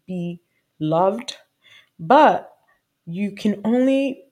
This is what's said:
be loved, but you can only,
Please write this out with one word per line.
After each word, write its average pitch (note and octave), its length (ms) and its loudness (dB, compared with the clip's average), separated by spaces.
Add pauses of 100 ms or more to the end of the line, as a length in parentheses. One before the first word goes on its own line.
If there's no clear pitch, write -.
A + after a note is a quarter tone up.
be F3 320 -8 (400)
loved, F3+ 560 -2 (640)
but A#3+ 520 4 (540)
you F#3+ 280 -6
can G3+ 320 -2
only, C4+ 680 0